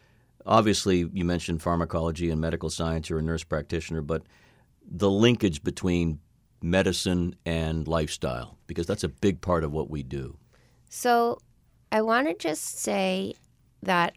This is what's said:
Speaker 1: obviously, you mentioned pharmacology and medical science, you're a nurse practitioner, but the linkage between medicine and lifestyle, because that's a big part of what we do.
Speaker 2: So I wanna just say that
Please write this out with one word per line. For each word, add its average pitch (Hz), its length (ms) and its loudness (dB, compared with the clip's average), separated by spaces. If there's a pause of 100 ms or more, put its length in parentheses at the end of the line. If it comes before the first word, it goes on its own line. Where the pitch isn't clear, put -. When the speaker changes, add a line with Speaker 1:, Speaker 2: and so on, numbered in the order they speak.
(460)
Speaker 1:
obviously, 101 680 4
you 92 120 -2
mentioned 85 360 -2
pharmacology 85 680 0
and 78 120 0
medical 82 280 -2
science, 82 400 -4
you're 80 100 -2
a 78 40 0
nurse 80 200 -2
practitioner, 80 580 -4
but 78 220 -4 (640)
the 98 240 0
linkage 104 540 4
between 87 560 0 (420)
medicine 90 760 2 (100)
and 80 420 -2
lifestyle, 73 720 -4 (100)
because 82 200 -4
that's - 160 -2
a 85 60 -2
big 92 320 0
part 85 220 2
of 76 80 -2
what 78 180 -2
we 76 140 -4
do. 65 340 -10 (520)
Speaker 2:
So 240 500 0 (520)
I 220 100 2
wanna 247 320 2
just - 460 -6
say 190 560 -2 (460)
that 175 360 0